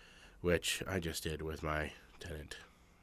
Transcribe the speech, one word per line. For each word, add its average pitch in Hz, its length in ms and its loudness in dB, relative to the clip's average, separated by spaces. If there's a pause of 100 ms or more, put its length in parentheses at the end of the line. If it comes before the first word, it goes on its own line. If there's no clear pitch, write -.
(420)
which - 460 4
I 95 120 2
just 82 240 -2
did 78 180 0
with 78 220 -4
my 76 300 2 (260)
tenant. 76 380 -8 (460)